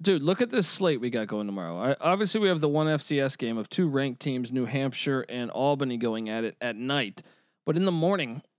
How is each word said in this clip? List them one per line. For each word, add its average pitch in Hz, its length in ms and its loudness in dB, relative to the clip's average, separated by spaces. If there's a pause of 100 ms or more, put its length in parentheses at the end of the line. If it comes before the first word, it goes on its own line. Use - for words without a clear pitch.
Dude, 165 220 4
look 185 180 2
at 240 80 0
this 233 180 2
slate 160 340 2
we 120 100 -2
got 110 160 -2
going 104 180 -2
tomorrow. 92 340 -6
I, 127 220 0
obviously, 196 400 2
we 202 60 4
have 170 140 2
the 147 80 2
one 156 180 2
F 151 160 2
C 143 160 0
S 135 160 0
game 117 240 -2
of 104 100 -6
two 180 180 2
ranked 135 340 -2
teams, 127 300 -2
New 127 140 0
Hampshire 135 640 -2
and 120 220 -6
Albany, 135 460 0
going 113 320 -2
at 113 140 -2
it 110 160 -4
at 120 160 -4
night. 123 460 -2 (460)
But 151 100 2
in 185 80 2
the 190 60 2
morning, 165 500 0 (180)